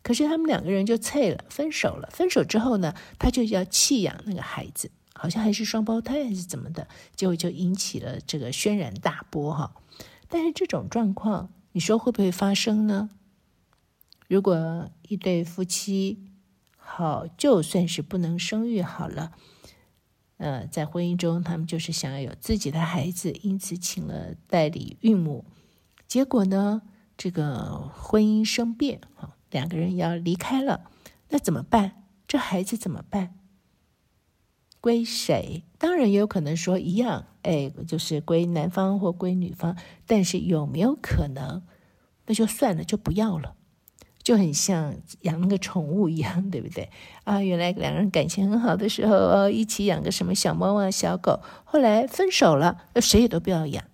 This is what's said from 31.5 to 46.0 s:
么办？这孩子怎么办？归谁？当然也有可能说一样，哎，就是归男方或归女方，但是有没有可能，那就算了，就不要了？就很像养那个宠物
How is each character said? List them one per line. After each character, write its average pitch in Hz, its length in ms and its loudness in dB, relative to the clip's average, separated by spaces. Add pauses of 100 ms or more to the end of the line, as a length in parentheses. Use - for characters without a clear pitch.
么 127 100 -2
办？ 196 420 2 (220)
这 - 100 -2
孩 196 260 0
子 208 140 -4
怎 208 140 -6
么 - 180 -8
办？ 185 260 -4 (1500)
归 233 220 2
谁？ - 600 -2 (140)
当 349 180 2
然 233 160 4
也 202 60 6
有 208 80 4
可 202 140 -2
能 147 140 -2
说 180 240 0
一 180 180 -2
样， 226 300 -2 (160)
哎， 147 280 0 (160)
就 160 100 -4
是 156 240 -4
归 170 240 2
男 170 260 0
方 190 300 0
或 185 100 0
归 180 240 -2
女 180 180 -2
方， 170 240 -4 (300)
但 208 160 4
是 175 180 0
有 156 260 2
没 139 140 -4
有 254 200 4
可 - 280 0
能， 135 340 -8 (640)
那 220 80 2
就 220 120 4
算 214 300 0
了， 160 80 -6
就 208 140 -2
不 - 140 -2
要 202 260 0
了？ - 160 -10 (680)
就 240 140 6
很 180 160 6
像 156 420 0 (280)
养 160 180 -2
那 180 60 2
个 196 100 4
宠 185 300 -2
物 185 240 2